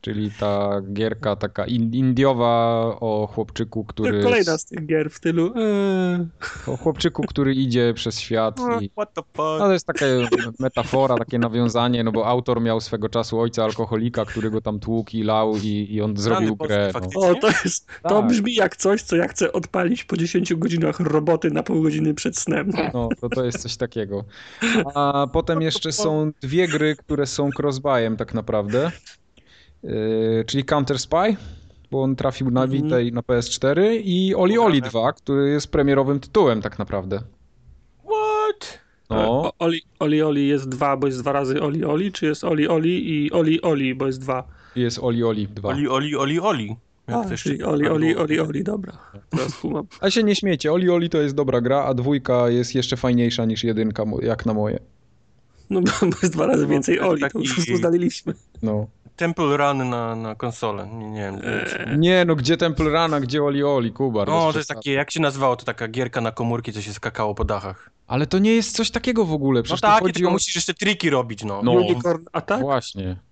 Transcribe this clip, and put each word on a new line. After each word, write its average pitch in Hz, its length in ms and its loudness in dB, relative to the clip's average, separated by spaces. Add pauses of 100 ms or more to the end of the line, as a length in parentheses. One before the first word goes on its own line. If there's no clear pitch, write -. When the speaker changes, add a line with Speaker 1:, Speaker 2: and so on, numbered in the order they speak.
Speaker 1:
czyli 107 300 -4
ta 101 500 0 (120)
gierka 110 440 -2
taka 98 300 -4
in-, 117 280 0
indiowa 120 840 4 (200)
o 107 340 0
chłopczyku, 110 500 -4
który 107 340 -2
Speaker 2:
To - 60 2
kolejna 208 280 4
Speaker 1:
jest 156 140 -4
Speaker 2:
z - 40 -20
tych 156 160 -8
gier 156 240 0
w - 60 -20
stylu, 170 400 0
eee. 190 680 0 (400)
Speaker 1:
o 127 100 -4
chłopczyku, 160 460 -2
który 135 320 0
idzie 123 400 2
przez 113 260 -6
świat 110 400 0 (200)
i 101 100 -8
Speaker 3:
What - 240 -8
the 165 80 -8
fuck? - 140 -16
Speaker 1:
no, 156 220 -2
to 196 140 4
jest 180 140 0
taka - 180 -2 (540)
metafora, 131 600 2
takie 117 200 -2
nawiązanie, 120 680 2
no 113 80 0
bo 110 140 2
autor 120 340 2
miał 113 200 2
swego 107 280 -4
czasu 113 320 -2
ojca 117 240 0
alkoholika, 113 600 -2
który 110 260 -4
go 110 100 -2
tam 107 200 -6
tłukł 110 320 -4
i 110 100 -2
lał 107 340 2
i, 104 340 -2
i 107 120 -2
on 107 140 -2
zrobił 110 440 0
Speaker 3:
Rany - 80 -4
Speaker 1:
grę, 104 100 2
Speaker 3:
boskie, 101 80 2
Speaker 1:
no. 95 60 -2
Speaker 3:
faktycznie? 123 380 0
Speaker 2:
O, 175 40 6
to 220 140 2 (160)
jest, - 220 -6 (160)
to 165 60 -2 (120)
Speaker 1:
Tak. 214 60 2
Speaker 2:
brzmi 233 280 2
jak 220 220 2
coś, 202 260 2
co - 140 -2
ja 170 120 2
chcę - 240 -2
odpalić 180 520 -2
po - 120 -6
dziesięciu 170 420 0
godzinach 165 420 0
roboty 156 500 2
na 156 120 -2
pół 160 200 0
godziny 151 320 2
przed 165 240 -6
snem. - 320 -2 (240)
Speaker 1:
No, 120 140 -2 (120)
to, 120 80 -4
to 127 160 -2
jest 120 180 -2
coś - 140 -8
takiego. 104 480 -4 (680)
A 143 380 2
potem 165 300 0
jeszcze 160 300 -2
są 156 480 0
dwie 165 280 0
gry, 151 280 0
które 143 300 -2
są 143 320 -2
cross-buyem 131 580 0
tak 110 180 -6
naprawdę. 110 580 0 (880)
Yy, 113 640 0
czyli 135 180 -2
Counter 139 340 0
Spy, 196 380 0 (540)
bo 135 120 0
on 131 140 0
trafił 131 340 -2
na 127 140 4
Speaker 2:
Mhm. 135 180 0
Speaker 1:
Vita 139 180 2
i 120 120 0
na 120 100 -4
P 123 140 0
S 120 140 -2
cztery 202 540 2
i 190 300 2
Oli 196 240 4
Oli 190 240 6
Speaker 3:
Dobra. 113 80 -6
Speaker 1:
dwa, 113 220 2
który 139 380 0
jest 147 200 -2
premierowym 139 500 4
tytułem 131 420 4
tak - 160 -8
naprawdę. 98 440 -4 (840)
Speaker 3:
What? 427 760 -2 (320)
Speaker 1:
No. 113 60 0 (260)
Speaker 2:
O-, 170 160 -4
Oli, 170 240 0 (160)
Oli 151 240 2
Oli 143 260 2
jest 139 200 0
dwa, 135 280 0
bo 135 100 0
jest 127 140 -2
dwa 139 120 -2
razy 139 300 0
Oli 151 220 -2
Oli, 170 280 0
czy - 140 -4
jest 151 180 -2
Oli 160 240 0
Oli 165 420 0 (140)
i 147 80 -2
Oli 160 300 2
Oli, 139 320 0
bo 135 120 -2
jest 131 140 -4
dwa? 131 240 -4 (320)
Speaker 1:
Jest 120 260 0
Oli 117 220 0
Oli 107 240 0
dwa. 104 200 -8
Speaker 3:
Oli, 143 200 0
Oli, 143 280 0
Oli, 139 240 0
Oli. 123 360 -2 (320)
Jak - 80 -2
Speaker 2:
A, 240 80 -2
Speaker 3:
to 190 60 -6
jeszcze 151 200 -4
Speaker 2:
czyli 151 140 -4
Oli, 147 200 0
Speaker 3:
tak 156 80 2
Speaker 2:
Oli, 160 200 2
Speaker 3:
było? 170 120 0
Speaker 2:
Oli, 156 160 0
Oli, 151 240 -4
dobra. 202 280 -6 (380)
Teraz 131 240 -4
kumam. - 320 -6 (140)
Speaker 1:
A 196 100 2
się 226 120 2
nie 208 140 4
śmiejcie, 160 360 0
Oli 180 180 2
Oli 170 200 2
to 165 80 2
jest 143 160 2
dobra 131 260 2
gra, 131 240 2
a 131 100 0
dwójka 123 560 2
jest 120 240 0
jeszcze 127 220 0
fajniejsza 120 480 2
niż 110 200 -2
jedynka, 110 400 0
mo-, 107 160 -4
jak 110 260 -2
na 110 80 0
moje. 107 240 -2 (920)
Speaker 2:
No 190 100 2
bo, 185 100 2 (120)
bo 180 200 2
jest 180 100 2
dwa 160 140 0
razy 151 160 2
Speaker 3:
No, 143 60 0
Speaker 2:
więcej 147 300 2
Speaker 3:
to - 40 -2
jest 185 100 2
Speaker 2:
Oli, 151 80 0
to 143 80 -2
Speaker 3:
taki 220 100 -6 (100)
Speaker 2:
już 160 200 -2
ustaliliśmy. 175 680 0 (280)
Speaker 1:
No. 107 240 -2 (300)
Speaker 3:
Temple 165 400 0
Run 139 340 2
na, 117 260 -4
na 113 180 -8
konsolę, 107 600 -6
nie, 110 160 -10
nie 107 100 -8
wiem. 98 240 -6
Speaker 2:
Eee. - 540 -4
Speaker 1:
Nie, 180 260 6
no 165 120 2
gdzie 143 200 0
Temple 165 340 0
Runa, 160 300 0
gdzie 135 240 -2
Oli 143 200 0
Oli, 131 280 0
Kuba, 113 320 -2
Speaker 3:
No, - 0 -
Speaker 1:
bez 139 80 -2 (100)
Speaker 3:
to 160 40 4
jest 156 100 2
Speaker 1:
przesady. 151 240 -4
Speaker 3:
takie, 139 120 -4
jak 139 180 -2
się 165 100 -4
nazwało, 135 360 2
to 120 80 -16
taka 117 240 -6
gierka 120 320 -4
na 113 120 -2
komórki, 117 400 -4
co 104 100 -8
się 104 100 -10
skakało 107 420 -4
po 110 100 -4
dachach. 101 460 -6 (160)
Speaker 1:
Ale 135 200 0
to 185 120 0
nie 214 160 4
jest 226 220 0
coś 226 140 -2
takiego 233 340 0
w 160 80 -2
ogóle, 135 280 2
Speaker 3:
No 113 40 -2
Speaker 1:
przecież 160 160 -2
Speaker 3:
takie, 214 180 6
Speaker 1:
tu 214 60 2
chodzi 180 100 2
Speaker 3:
tylko 175 140 2
Speaker 1:
o 175 40 4
Speaker 3:
musisz - 220 0
jeszcze 175 200 -2
triki 196 360 0
robić, 120 340 0
no. 101 180 -4
Speaker 1:
No. 120 100 4
Speaker 2:
Unicorn 160 600 2
Attack? 196 300 -2
Speaker 1:
Właśnie. 101 540 -4 (160)